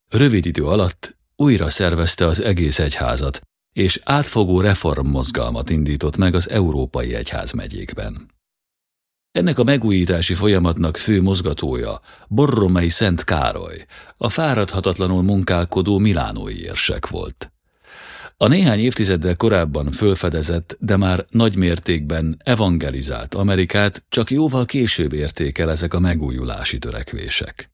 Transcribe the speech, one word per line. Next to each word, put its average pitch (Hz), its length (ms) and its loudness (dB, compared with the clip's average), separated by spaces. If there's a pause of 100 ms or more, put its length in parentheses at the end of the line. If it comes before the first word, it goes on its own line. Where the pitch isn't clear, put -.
(100)
rövid 113 360 4
idő 73 200 -2
alatt 90 500 -2 (200)
újra 104 340 2
szervezte 85 560 0
az 78 140 0
egész 87 380 0
egyházat, 69 640 -2 (320)
és - 320 0
átfogó 110 560 0
reformmozgalmat 67 1080 0
indított 76 460 0
meg 90 180 4
az 90 160 0
európai 67 640 0
egyházmegyékben. - 1200 -8 (960)
Ennek 175 280 0
a 123 60 4
megújítási 98 720 2
folyamatnak 87 600 2
fő 101 260 2
mozgatója 95 760 -2 (280)
Borromei 107 600 4
Szent 87 360 0
Károly, 82 600 -4 (300)
a - 120 -4
fáradhatatlanul 95 960 0
munkálkodó 92 760 2
milánói 90 640 -2
érsek - 460 -6
volt. - 420 -10 (880)
A 117 80 4
néhány 139 320 4
évtizeddel 95 580 0
korábban 80 540 0
fölfedezett, 85 880 -2
de 101 160 2
már 92 340 2
nagy 113 260 2
mértékben 80 880 0
evangelizált 82 880 -2
Amerikát 98 760 0
csak 113 220 -2
jóval 135 340 0
később 104 480 0
érték 73 460 -4
el 82 120 0
ezek 80 240 -2
a 90 40 0
megújulási 71 800 -2
törekvések. - 960 -8